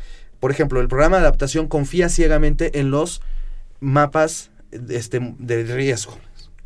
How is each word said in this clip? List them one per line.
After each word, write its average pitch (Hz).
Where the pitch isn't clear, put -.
por 131
ejemplo, 135
el 120
programa 151
de 180
adaptación 151
confía 160
ciegamente 151
en 135
los 156
mapas, 147
este, 120
de 117
riesgo, 127